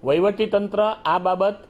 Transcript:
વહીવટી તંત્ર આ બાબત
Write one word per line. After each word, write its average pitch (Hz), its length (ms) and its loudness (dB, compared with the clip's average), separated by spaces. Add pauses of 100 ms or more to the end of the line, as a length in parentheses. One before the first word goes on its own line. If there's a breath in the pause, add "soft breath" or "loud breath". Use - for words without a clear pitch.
વહીવટી 190 440 0
તંત્ર 202 340 0 (300)
આ 175 80 2
બાબત 185 520 0